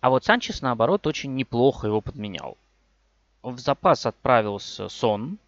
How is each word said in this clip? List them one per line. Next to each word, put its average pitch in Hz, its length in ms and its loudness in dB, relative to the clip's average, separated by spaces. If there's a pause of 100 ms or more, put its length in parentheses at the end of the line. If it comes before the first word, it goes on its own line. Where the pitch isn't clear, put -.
А 127 80 4
вот 131 160 2
Санчес, 233 380 0
наоборот, 127 440 2
очень 139 280 -4
неплохо 127 540 0
его 107 120 0
подменял. 85 560 -10 (840)
В 127 160 -10
запас 143 480 0
отправился 107 800 0
Сон. 113 480 -2 (120)